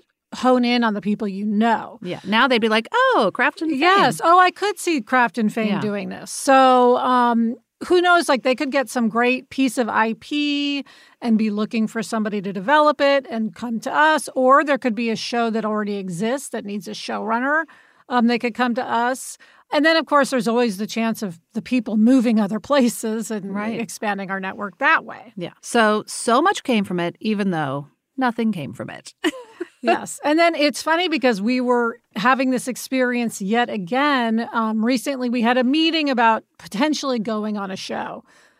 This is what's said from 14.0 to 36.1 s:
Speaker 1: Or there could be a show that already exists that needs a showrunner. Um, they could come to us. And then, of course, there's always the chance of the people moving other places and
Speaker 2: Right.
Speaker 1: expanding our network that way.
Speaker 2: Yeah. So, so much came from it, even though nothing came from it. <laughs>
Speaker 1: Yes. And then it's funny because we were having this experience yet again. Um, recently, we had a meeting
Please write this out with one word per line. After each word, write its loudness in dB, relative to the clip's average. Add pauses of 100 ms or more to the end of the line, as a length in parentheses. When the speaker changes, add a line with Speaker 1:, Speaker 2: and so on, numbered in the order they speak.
Speaker 1:
Or 4
there 0
could -2
be -4
a -2
show -2
that -2
already -4
exists -4
that -8
needs -8
a -8
showrunner. -2 (440)
Um, 2
they 2
could -6
come -2
to -4
us. -4 (340)
And 2
then, 4
of 0
course, 4
there's 0
always 0
the -6
chance -4
of -8 (160)
the -6
people -2
moving 4
other -2
places 0
and -6
Speaker 2:
Right. -4
Speaker 1:
expanding -6
our -6
network -10
that 2
way. -18
Speaker 2:
Yeah. -8 (100)
So, 2
so 0
much 0
came 0
from -6
it, -4
even -2
though -4 (300)
nothing -2
came -8
from -12
it. -18
<laughs> -2 (500)
Speaker 1:
Yes. -2
And 2
then 2
it's 0
funny 0
because 0
we 0
were 0 (160)
having 2
this -2
experience -2
yet 0
again. 0
Um, -2
recently, -2
we 0
had 2
a 2
meeting 2